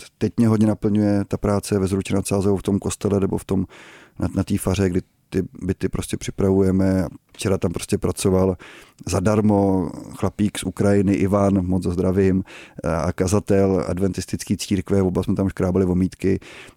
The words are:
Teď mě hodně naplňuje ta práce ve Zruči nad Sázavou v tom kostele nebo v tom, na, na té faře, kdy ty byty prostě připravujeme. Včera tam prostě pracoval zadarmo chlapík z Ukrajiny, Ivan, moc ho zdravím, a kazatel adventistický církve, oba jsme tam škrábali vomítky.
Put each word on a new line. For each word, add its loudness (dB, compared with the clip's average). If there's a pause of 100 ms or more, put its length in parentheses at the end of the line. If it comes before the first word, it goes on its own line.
(180)
Teď -4
mě 4
hodně 4
naplňuje 0
ta -4
práce 0
ve 0
Zruči -2
nad -2
Sázavou 0
v -6
tom 0
kostele -2
nebo -2
v -8
tom, -2 (540)
na, -2
na 0
té -2
faře, 0
kdy -2 (320)
ty 0 (180)
byty -4
prostě -6
připravujeme. 2 (260)
Včera -2
tam -2
prostě -4
pracoval 0 (500)
zadarmo 2 (280)
chlapík -2
z -8
Ukrajiny, 2
Ivan, 2
moc 0
ho -2
zdravím, 2 (400)
a 0
kazatel 2
adventistický -4
církve, 0
oba 0
jsme -2
tam 0
škrábali 0
vomítky. 0 (380)